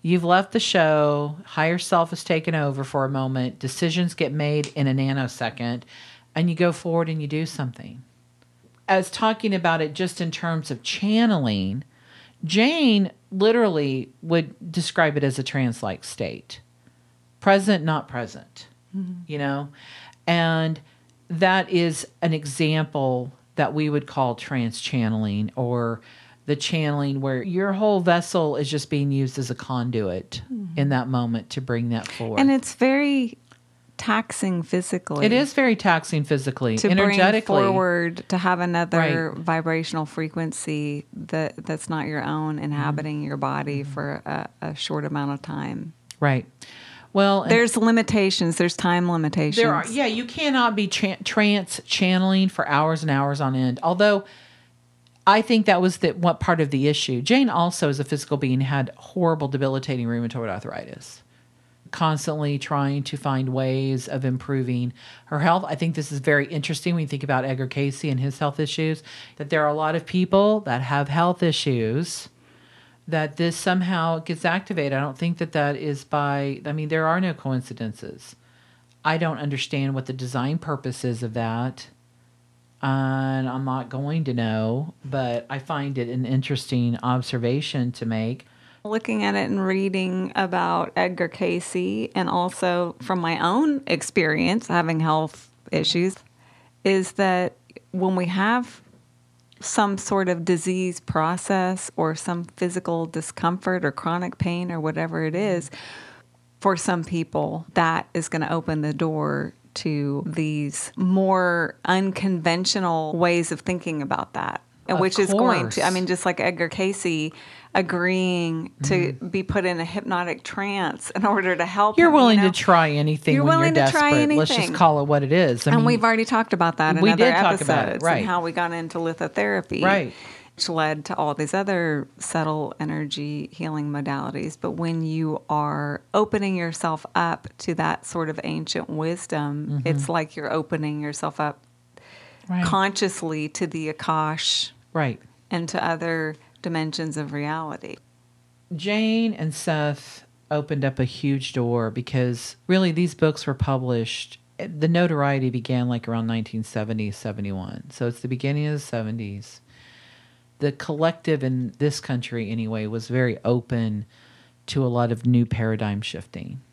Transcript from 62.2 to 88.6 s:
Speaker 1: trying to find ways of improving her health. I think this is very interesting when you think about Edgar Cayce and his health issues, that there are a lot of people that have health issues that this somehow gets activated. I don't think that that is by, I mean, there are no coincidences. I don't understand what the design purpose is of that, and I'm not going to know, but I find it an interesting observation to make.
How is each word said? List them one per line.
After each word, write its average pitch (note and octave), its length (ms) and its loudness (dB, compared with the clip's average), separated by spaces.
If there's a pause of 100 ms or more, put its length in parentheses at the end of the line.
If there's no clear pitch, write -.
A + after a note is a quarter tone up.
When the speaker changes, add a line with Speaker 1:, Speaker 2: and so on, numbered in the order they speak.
Speaker 1:
trying C#3 440 -2
to C#3+ 120 -8
find C3 320 -2
ways C3 580 0
of C3+ 180 -4
improving B2+ 680 -2 (320)
her D3 160 -4
health. F3 260 4
I D3 80 -4
think E3 220 -2
this D3+ 160 -6
is C#3 80 -4
very C#3+ 260 4
interesting E3 480 -4
when E3 80 0
you C#3+ 60 -4
think C#3+ 160 -6
about C3 200 0
Edgar C3 220 -2
Cayce C#3 380 -2
and C3 160 0
his C#3 180 -2
health D3 220 -2
issues, D#3 420 -2 (340)
that D3 140 -10
there D#3 140 2
are D3 40 4
a D3 60 2
lot D#3 220 0
of E3 100 -4
people G3 540 4
that C3 220 -2
have C#3+ 260 0
health E3+ 340 2
issues C#3 840 0 (800)
that D#3 280 -2
this E3+ 200 0
somehow F3 640 0
gets E3 240 -6
activated. E3+ 480 0
I C3+ 80 2
don't C#3 180 -4
think E3+ 200 -2
that E3 140 -4
that C#3+ 240 2
is C#3+ 280 -4
by, C#3+ 600 -2
I D3 80 -6
mean, D#3 160 -4
there D#3+ 200 2
are F3 120 2
no F3+ 140 0
coincidences. - 1040 -8 (680)
I D#3+ 140 2
don't D#3+ 200 0
understand C#3 560 -2
what C3 120 -4
the C3+ 60 -6
design C3 460 -2
purpose C3 460 -6
is A#2+ 200 -2
of A2 100 -8
that, A#2 540 -4 (920)
and C3+ 640 0
I'm C3 160 -4
not C3 240 -4
going C#3+ 360 -4
to C3 100 -2
know, A2+ 600 -2 (100)
but B2 440 -4
I C3+ 100 -6
find C#3+ 400 -6
it A#2+ 100 -2
an B2+ 180 -2
interesting B2+ 760 0
observation B2 920 -2
to A#2 140 -8
make. A2+ 400 -4 (380)